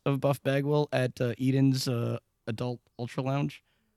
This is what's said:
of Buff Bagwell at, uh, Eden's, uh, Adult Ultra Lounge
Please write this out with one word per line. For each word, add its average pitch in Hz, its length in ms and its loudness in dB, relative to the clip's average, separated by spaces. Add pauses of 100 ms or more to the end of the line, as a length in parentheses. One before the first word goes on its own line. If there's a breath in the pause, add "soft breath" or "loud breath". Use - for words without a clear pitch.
of 139 160 0
Buff 139 220 0
Bagwell 143 500 2
at, 127 260 0
uh, 123 220 0
Eden's, 131 480 4
uh, 117 300 -2 (280)
Adult 120 340 -6 (180)
Ultra 123 240 -6
Lounge 139 420 -2 (320)